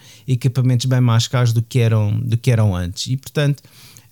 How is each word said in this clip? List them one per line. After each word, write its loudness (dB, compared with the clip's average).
equipamentos 0
bem 2
mais 2
caros 0
do 0
que -2
eram, 0
do -2
que -2
eram 2
antes. -6
E, -2
portanto, -4